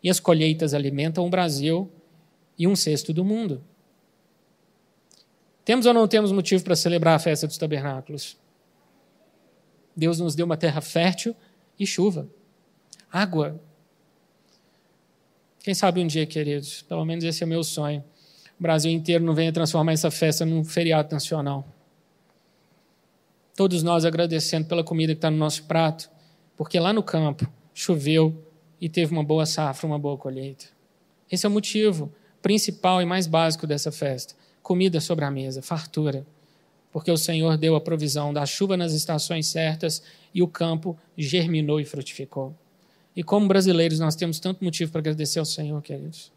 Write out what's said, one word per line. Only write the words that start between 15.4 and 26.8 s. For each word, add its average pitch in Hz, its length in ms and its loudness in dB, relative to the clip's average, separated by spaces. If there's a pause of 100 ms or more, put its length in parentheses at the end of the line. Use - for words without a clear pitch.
Quem 196 160 -2
sabe 180 260 2
um 170 60 0
dia, 156 180 0
queridos, 147 560 -4
pelo 165 240 -4
menos 165 180 -4
esse 165 200 -2
é - 20 -2
meu 165 180 0
sonho, 147 400 -4 (560)
o 180 40 -6
Brasil 160 280 2
inteiro 165 320 2
não 165 120 2
venha 160 180 2
transformar 160 380 2
essa 160 180 2
festa 160 340 0
num 160 200 0
feriado 160 500 2
nacional. 139 540 -4 (1900)
Todos 180 280 2
nós 170 220 4
agradecendo 160 640 0
pela 170 160 0
comida 160 300 0
que 156 80 -4
tá 160 80 2
no 156 80 2
nosso 151 280 -2
prato, 160 440 0 (480)
porque 165 220 0
lá 175 120 2